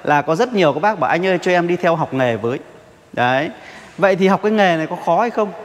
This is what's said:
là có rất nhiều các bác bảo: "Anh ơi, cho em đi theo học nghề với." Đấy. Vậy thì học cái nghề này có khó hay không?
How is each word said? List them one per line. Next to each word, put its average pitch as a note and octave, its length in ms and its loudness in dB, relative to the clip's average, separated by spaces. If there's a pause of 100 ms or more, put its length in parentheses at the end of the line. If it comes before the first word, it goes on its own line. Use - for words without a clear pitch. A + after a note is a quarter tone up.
là D3 180 2
có D#3 140 0
rất B3 180 -2
nhiều E3+ 200 2
các D3 60 -4
bác G#3 200 0
bảo: C3+ 100 0
"Anh E3+ 160 0
ơi, F#3 160 0
cho F#3 100 0
em F3 160 2
đi F3 80 0
theo E3+ 200 0
học D#3 180 -6
nghề B2+ 220 0
với." A#2 240 -4 (540)
Đấy. C3 360 0 (480)
Vậy F#3+ 180 4
thì F#3 120 2
học F#3+ 160 4
cái G#3+ 80 2
nghề F#3+ 260 2
này D#3+ 100 -4
có C4+ 80 -8 (100)
khó F3+ 160 2
hay A#3+ 80 0
không? G#3+ 220 -2 (140)